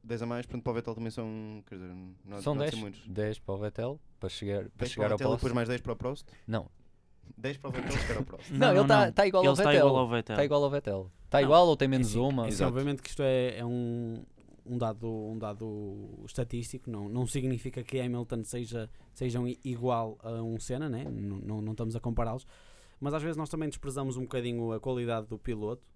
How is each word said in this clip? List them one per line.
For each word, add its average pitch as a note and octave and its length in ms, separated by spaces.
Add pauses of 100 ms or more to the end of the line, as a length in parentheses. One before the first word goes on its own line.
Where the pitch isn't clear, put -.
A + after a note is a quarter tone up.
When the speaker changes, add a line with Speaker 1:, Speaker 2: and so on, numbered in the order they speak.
Speaker 1:
Dez A#2 180
a A#2 40
mais, A#2+ 220
pronto, A#2+ 160
para B2 80
o - 20
Vettel A2+ 220
também A2+ 160
são, A2 580
quer G2+ 60
dizer, F2+ 180 (320)
não G2 120
há, G2+ 40
Speaker 2:
São C#3+ 140
Speaker 1:
não C#3 80
há - 20
de D#3 60
Speaker 2:
dez, A2+ 40
Speaker 1:
ser A2 60
muitos. G#2 260
Speaker 2:
dez G#2+ 320
para - 140
o G2 60
Vettel, A2+ 400 (200)
para F#2 100
chegar, G2+ 340
para G2 140
Speaker 1:
Dez B2 140
Speaker 2:
chegar G#2+ 140
Speaker 1:
para G#2 40
o - 40
Speaker 2:
ao G#2+ 40
Speaker 1:
Vettel G#2+ 100
e - 20
Speaker 2:
Prost. A#2 100
Speaker 1:
depois B2 140
mais A#2+ 160
dez B2 120
para B2 120
o - 20
Prost? B2+ 320 (200)
Speaker 2:
Não. A2 220 (680)
Speaker 1:
Dez C3+ 200
para C#3 120
o - 20
Vettel B2+ 240
e - 40
chegar - 180
ao C3+ 80
Prost. - 260
Speaker 2:
Não, C#3 80
Speaker 3:
Não, C4 100
Speaker 2:
ele F#3 100
Speaker 3:
não, C#3 80
Speaker 2:
tá, - 180
Speaker 3:
não. - 80
Speaker 2:
tá G3+ 140
igual F#3 160
Speaker 3:
Ele - 40
Speaker 2:
ao C#3 60
Speaker 3:
está C3+ 160
Speaker 2:
Vettel. D3 180
Speaker 3:
igual C3 100
ao B2+ 120
Vettel. A2+ 260
Speaker 2:
Tá C#3+ 100
igual C#3+ 180
ao C#3 80
Vettel. G2 400 (180)
Tá - 80
Speaker 3:
Não. C#3 80
Speaker 2:
igual E3 220
ou D3+ 100
tem C#3 100
menos C3 200
Speaker 4:
É - 20
assim, A2 100
Speaker 2:
uma. C3 240
Speaker 4:
é A2+ 40
assim, A#2 80
Speaker 1:
Exato. F#2 160
Speaker 4:
obviamente C3+ 300
que - 80
isto - 140
é, B2+ 360
é A#2 60
um, A#2+ 580 (420)
um B2 120
dado, A2+ 300
um A2 300
dado G#2 880
estatístico, A#2+ 640
não, G2+ 200
não B2 180
significa B2+ 560
que C3 160
Hamilton A#2+ 440
seja, A#2 460 (240)
sejam B2 340
i-, B2+ 160
igual A#2 580
a A2+ 200
um A2+ 180
Senna, B2+ 300
né? A#2 140
N-, G2+ 400
não, G#2+ 180
não G#2+ 120
estamos A2 220
a A2+ 40
compará-los, A#2 460 (540)
mas C#3+ 140
às D3+ 80
vezes D#3+ 160
nós D#3 120
também D#3 200
desprezamos C3+ 480
um B2+ 40
bocadinho A#2+ 500
a A2 80
qualidade A#2 480
do A2+ 100
piloto A2 460 (120)